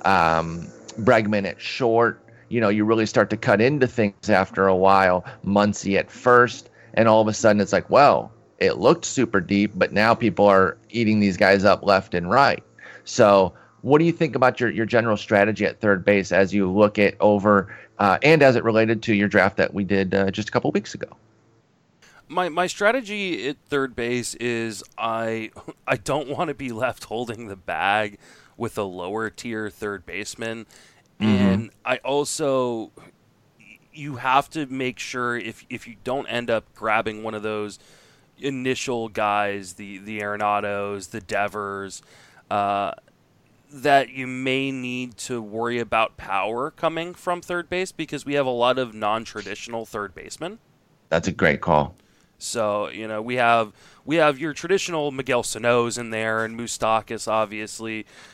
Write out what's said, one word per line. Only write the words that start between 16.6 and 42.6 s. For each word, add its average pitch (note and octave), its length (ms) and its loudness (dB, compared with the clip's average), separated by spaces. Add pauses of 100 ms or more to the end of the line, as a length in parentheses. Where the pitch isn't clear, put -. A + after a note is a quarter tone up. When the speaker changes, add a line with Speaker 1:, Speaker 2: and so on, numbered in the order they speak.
Speaker 1:
look G#2 260 4
at G2+ 220 4
over, G2+ 560 4 (240)
uh, G2 240 4
and D3+ 180 6
as C3 140 6
it F2+ 80 -2
related A2 400 2
to A2+ 100 0
your G2+ 140 2
draft F#2+ 300 4
that - 160 0
we G2 100 -4
did, F#2+ 320 0
uh, G2 160 0
just G#2 160 -6
a - 40 -14
couple B2+ 200 -2
weeks G3+ 220 -4
ago? - 140 -12 (1200)
Speaker 2:
My, F3+ 180 -2
my F3 200 0
strategy G3+ 840 -2
at D3 80 -8 (100)
third C3+ 280 -2
base A#2+ 400 -4
is A2+ 480 -6 (140)
I, A2+ 540 -6 (180)
<laughs> - 180 -20
I C3 100 -2
don't C3+ 320 -6
wanna D3 240 -6
be C3 180 -10
left A2+ 340 -6
holding A#2 420 -10
the G2 100 -14
bag G2 600 -2 (360)
with A2+ 220 -8
a G#2+ 60 -2
lower G2 460 -8
tier A2 400 -10
third G2+ 360 -10
baseman. A2 600 -10 (540)
Speaker 1:
Mm-hmm. G#2+ 60 -2
Speaker 2:
And G2 440 2 (140)
I B2 140 -2
also, C3 920 -2 (1000)
you D3 240 -12
have C3 360 2
to D#3 160 -6
make B2+ 300 -6
sure A#2+ 400 -6
if, A2 320 -12
if A#2+ 180 -12
you A2+ 80 -20 (100)
don't B2+ 220 -4
end A#2+ 220 -4
up A2 240 -2
grabbing G#2+ 480 -2
one A2 120 -8
of G#2+ 100 -8
those G#2+ 360 -6 (600)
initial B2+ 720 -4
guys, G2+ 640 -4
the, G2+ 240 -16
the G#2 240 -10
Arenados, G#2 880 -4
the A2 100 -10
Devers, G2 800 -6 (480)
uh, G2+ 440 -2 (800)